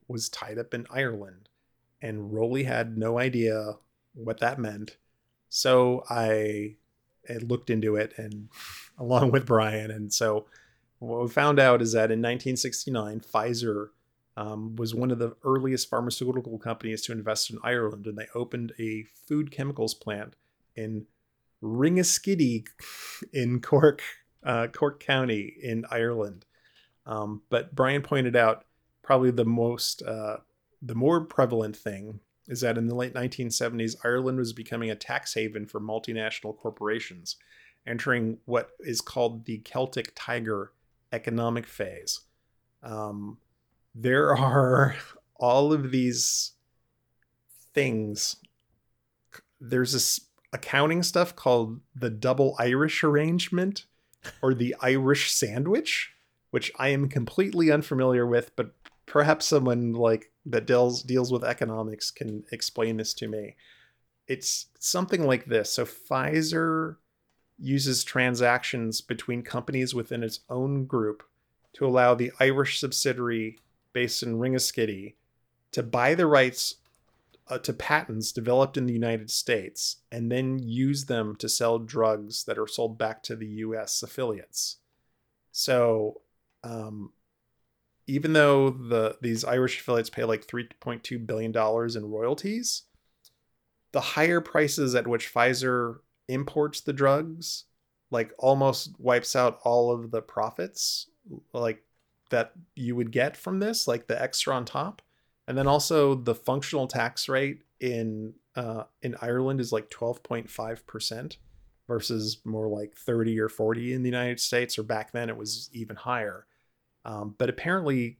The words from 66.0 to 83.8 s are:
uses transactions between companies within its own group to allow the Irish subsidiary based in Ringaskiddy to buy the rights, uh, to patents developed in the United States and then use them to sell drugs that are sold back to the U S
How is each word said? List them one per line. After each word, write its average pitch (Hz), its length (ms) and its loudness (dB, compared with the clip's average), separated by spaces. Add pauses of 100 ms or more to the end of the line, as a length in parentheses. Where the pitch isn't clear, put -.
uses 135 440 0
transactions 123 960 0
between 120 440 -6
companies 131 500 -4
within 120 300 -4
its 110 160 -6 (100)
own 135 360 -2
group 107 380 0 (480)
to - 140 -2
allow 123 280 6
the 120 260 0
Irish 135 400 2
subsidiary 120 800 -2 (340)
based 123 300 -2
in 117 160 -2
Ringaskiddy 113 720 -2 (580)
to 120 120 -2
buy 123 320 4
the 175 100 4
rights, 131 520 4 (720)
uh, 131 120 -6
to - 120 -6
patents 110 600 -2
developed 127 440 2
in 131 120 -2
the 120 60 0
United 113 360 -2
States - 680 -2 (140)
and 117 200 -4
then 131 320 -2
use 135 420 0
them 110 300 -2
to 113 120 -8
sell 117 300 2
drugs 110 680 0
that 110 120 -4
are 110 100 -2
sold 113 300 -4
back 110 260 -4
to 117 120 -10
the 110 120 -10
U 110 300 -6
S - 240 -6